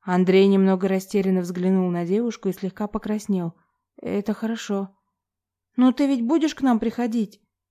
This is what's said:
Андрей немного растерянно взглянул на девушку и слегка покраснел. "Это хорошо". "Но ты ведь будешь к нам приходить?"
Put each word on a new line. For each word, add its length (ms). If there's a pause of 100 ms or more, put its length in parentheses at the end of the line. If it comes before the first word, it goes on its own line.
Андрей 460
немного 420
растерянно 520
взглянул 500
на 160
девушку 420
и 40
слегка 340
покраснел. 680 (420)
"Это 360
хорошо". 580 (880)
"Но 160
ты 140
ведь 160
будешь 320
к 80
нам 160
приходить?" 640 (300)